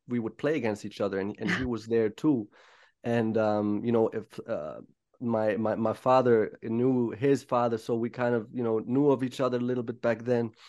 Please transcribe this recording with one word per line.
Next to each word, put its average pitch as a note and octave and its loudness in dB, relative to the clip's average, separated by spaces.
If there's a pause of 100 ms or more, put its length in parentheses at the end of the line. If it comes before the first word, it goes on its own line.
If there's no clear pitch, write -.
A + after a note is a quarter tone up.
we A#2+ -2
would A2 -6
play D3+ -2
against A2 -4
each G#2 -8
other, G2 -2
and, G2+ -6
and G#2+ -4
he B2+ -2
was A2+ -4
there A2+ 2
too. A#2+ 0 (560)
And, A2+ 0
um, G#2 0
you A#2 0
know, A2+ 4
if, G#2+ -6 (240)
uh, D#2 -8 (400)
my, A2 2
my, A2 0
my A2 0
father B2 4
knew A#2+ 0
his B2+ 0
father, A#2+ 0
so A#2+ -4
we A#2 -2
kind A#2+ -2
of, A2+ -2
you B2 -4
know, A2 0
knew C3 2
of C3 2
each B2 -6
other B2+ 0
a - -2
little B2 -2
bit A#2 -10
back A#2 0
then. A#2 0 (180)